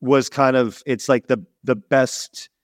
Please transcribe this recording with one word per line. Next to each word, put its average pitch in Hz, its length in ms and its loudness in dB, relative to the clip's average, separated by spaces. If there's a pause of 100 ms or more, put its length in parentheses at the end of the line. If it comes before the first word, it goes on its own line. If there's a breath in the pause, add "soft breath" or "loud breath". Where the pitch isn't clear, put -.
was 131 300 2
kind 131 260 2
of, 120 300 -2
it's 127 220 -4
like 127 180 0
the, 120 120 0 (240)
the 127 140 -2
best, - 720 -4 (160)